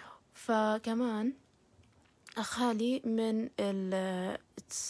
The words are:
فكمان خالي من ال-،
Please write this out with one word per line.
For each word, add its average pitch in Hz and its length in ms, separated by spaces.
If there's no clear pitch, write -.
فكمان 220 1000
خالي 240 680
من 226 440
ال-، 190 800